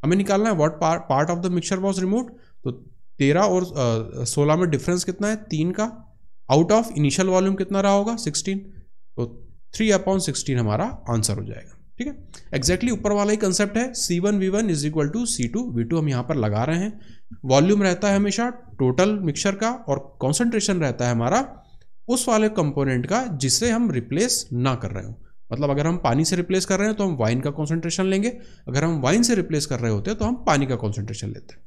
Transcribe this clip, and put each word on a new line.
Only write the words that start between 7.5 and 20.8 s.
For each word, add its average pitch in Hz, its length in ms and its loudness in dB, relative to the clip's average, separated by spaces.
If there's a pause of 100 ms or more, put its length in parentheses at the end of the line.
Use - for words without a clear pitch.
कितना 196 220 0
रहा 196 120 4
होगा? 208 240 2
सिक्सटीन, 196 420 -4 (580)
तो - 340 -8 (260)
three 214 220 4
upon 190 260 0
sixteen 135 320 -2
हमारा 117 280 2
आंसर 113 540 -2
हो - 60 -8
जाएगा। - 360 -14 (180)
ठीक 247 80 -6
है, - 220 -12 (260)
exactly 180 360 0
ऊपर 208 220 0
वाला 202 180 2
ही 214 60 2
कॉन्सेप्ट 202 400 0
है, 247 180 -2
सी - 240 -2
वन 202 200 2
वी 190 100 2
वन 202 260 0
is 143 100 -2
equal 151 320 0
to 240 100 -2
सी 120 220 -2
टू 233 240 -4
वी 117 120 0
टू 165 140 0
हम 156 100 0
यहाँ 127 140 0
पर 139 120 -4
लगा 107 300 0
रहे 165 140 0
हैं। 208 220 -4 (440)
वॉल्यूम 165 380 6
रहता 190 280 2
है 196 60 4
हमेशा 202 340 0
टोटल 185 680 2
मिक्सचर 190 360 0
का 220 160 -2
और 156 500 -6
कॉन्सेंट्रेशन 202 600 0